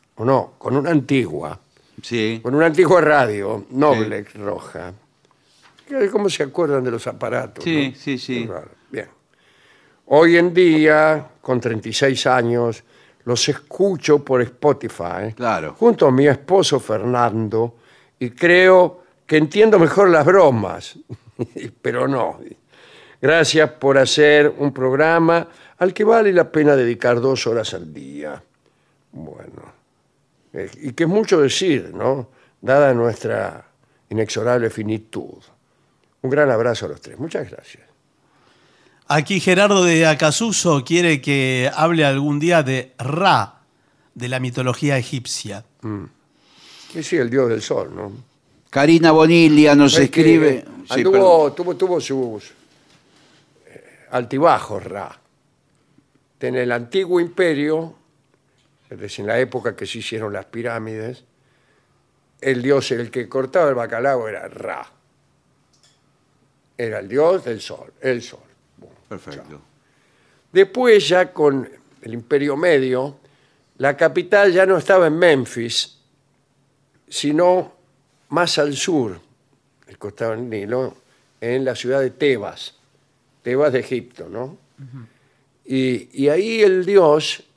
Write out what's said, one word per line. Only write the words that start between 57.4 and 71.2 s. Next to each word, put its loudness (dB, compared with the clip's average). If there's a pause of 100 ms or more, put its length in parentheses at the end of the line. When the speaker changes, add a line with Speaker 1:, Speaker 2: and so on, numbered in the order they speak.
Speaker 1:
es -18
decir, -14
en -10
la -2
época -6
que -12
se -12
hicieron -10
las -12
pirámides, -12 (1160)
el -2
dios, 0
el -6
que -8
cortaba -2
el -2
bacalao -4
era -12
Ra. -14 (1900)
Era -8
el -14
dios 0
del -8
sol, -18
el -4
sol. -20 (380)
Bueno, -20 (140)
Speaker 2:
Perfecto. -18
Speaker 1:
chao. -20 (920)
Después, 4
ya 0